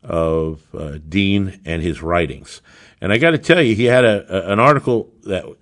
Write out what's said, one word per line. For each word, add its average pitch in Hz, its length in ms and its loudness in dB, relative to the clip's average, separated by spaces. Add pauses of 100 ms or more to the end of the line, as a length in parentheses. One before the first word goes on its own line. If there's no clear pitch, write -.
of, 80 580 -4 (100)
uh, 78 260 -12 (100)
Dean 98 560 0
and 82 180 -6
his 80 180 -4
writings. 82 600 -4 (400)
And 95 120 -2
I 113 60 2
gotta 165 200 2
tell 175 220 2
you, 117 140 4
he 113 120 0
had 123 180 4
a, 104 240 2
a, 92 240 -4
an 104 80 0
article 131 520 2 (120)
that 92 200 -4 (180)